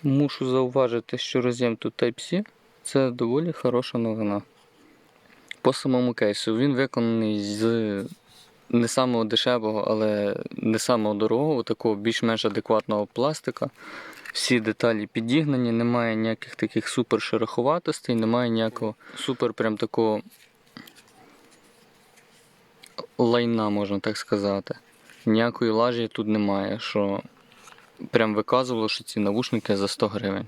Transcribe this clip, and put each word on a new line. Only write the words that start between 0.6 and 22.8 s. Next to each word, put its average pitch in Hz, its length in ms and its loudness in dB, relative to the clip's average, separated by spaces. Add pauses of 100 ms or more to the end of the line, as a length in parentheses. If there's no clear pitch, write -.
що - 220 -2
роз'єм 120 360 0
тут - 260 -6
Type-C. 170 420 -2 (380)
Це 135 280 2
доволі 123 420 0
хороша 123 460 0
новина. 110 440 0 (1200)
По 131 100 4
самому 127 420 2
кейсу, 110 420 0
він 135 180 2
виконаний 113 680 0
з 104 240 -4 (1040)
не 120 200 2
самого 123 360 2
дешевого, 110 640 0
але 107 480 0 (140)
не 110 280 0
самого 107 360 0
дорогого, 117 480 0
такого 113 320 0
більш-менш 113 500 0
адекватного 107 600 0
пластика. 135 640 -4 (600)
Всі - 280 2
деталі 110 460 0
підігнані, 127 680 0
немає 117 440 0
ніяких 110 380 -4
таких - 340 -2
супер 117 340 0
шероховатостей, 127 920 -2
немає 117 360 2
ніякого 113 440 -2 (220)
супер 123 360 -2
прям 110 240 -2
такого 110 440 0 (3000)